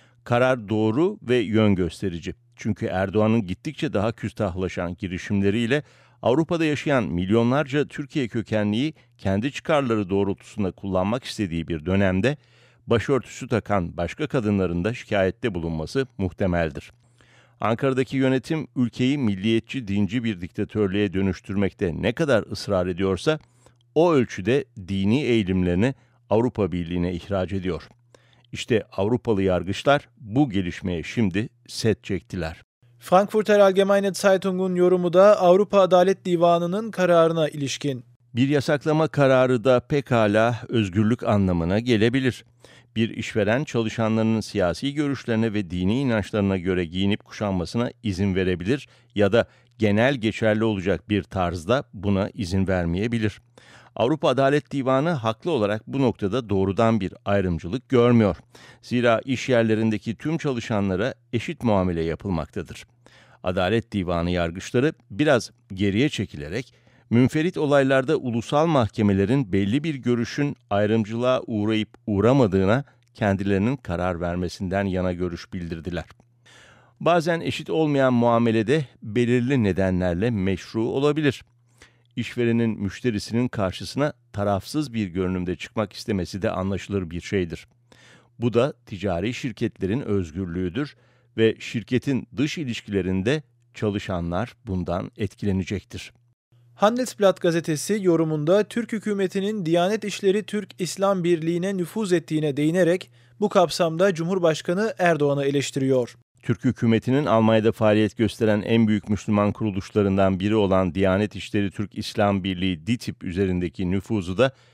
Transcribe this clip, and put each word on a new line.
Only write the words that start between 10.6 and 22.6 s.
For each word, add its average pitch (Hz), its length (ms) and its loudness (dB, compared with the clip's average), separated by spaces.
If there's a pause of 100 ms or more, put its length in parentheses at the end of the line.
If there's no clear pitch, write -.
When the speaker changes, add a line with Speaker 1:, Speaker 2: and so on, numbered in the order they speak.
Speaker 1:
kullanmak 98 520 -2
istediği 82 440 -4
bir 78 180 -6
dönemde 98 500 2 (500)
başörtüsü 120 600 -2
takan 95 480 -2
başka 87 300 -6
kadınların 95 580 0
da 113 100 -2
şikayette 98 600 -2
bulunması 82 520 -4 (120)
muhtemeldir. 87 760 -2 (680)
Ankara'daki 131 560 -2
yönetim 131 500 0 (100)
ülkeyi 127 420 0
milliyetçi 110 680 -2
dinci 101 360 -2
bir 101 160 -4
diktatörlüğe 101 720 -2
dönüştürmekte 95 880 -2
ne 113 100 0
kadar 135 400 0
ısrar 92 340 -2